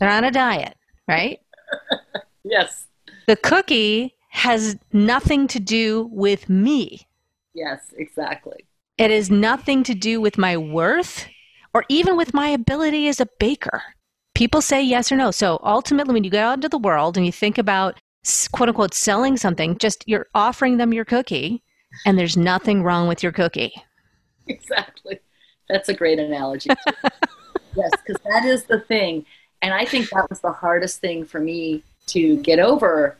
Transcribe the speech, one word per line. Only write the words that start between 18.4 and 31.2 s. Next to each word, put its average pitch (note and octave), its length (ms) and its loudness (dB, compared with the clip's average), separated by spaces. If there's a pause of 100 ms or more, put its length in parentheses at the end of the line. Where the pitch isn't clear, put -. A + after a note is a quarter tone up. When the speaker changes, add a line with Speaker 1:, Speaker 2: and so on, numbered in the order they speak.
Speaker 1:
quote A#3+ 220 0
unquote G#3 240 0
selling B3 420 0
something, E3+ 400 0
just - 300 -4
you're G#3+ 280 -2
offering B3 440 2
them A#3 160 2
your A3+ 100 -4
cookie A3 580 -2 (440)
and F#3+ 120 4
there's E3+ 180 0
nothing F#3 460 2
wrong F3 260 2
with E3+ 140 -4
your F3 100 -2
cookie. D#3+ 420 -2 (720)
Speaker 2:
Exactly. - 760 -8 (480)
That's G3 200 -2
a D#3+ 60 -2
great D#3+ 240 2
analogy. D3 560 -4
<laughs> - 60 -12 (960)
Yes, - 160 0 (120)
'cause G3+ 200 -8
that A3 200 0
is C4 200 0
the A3 160 0
thing. F3+ 440 -4 (380)
And F#3+ 100 -2
I G3+ 120 0
think A#3+ 260 -2
that F#3+ 200 0
was F#3 100 -14
the F3 100 -2
hardest F3 500 -2
thing E3 240 -6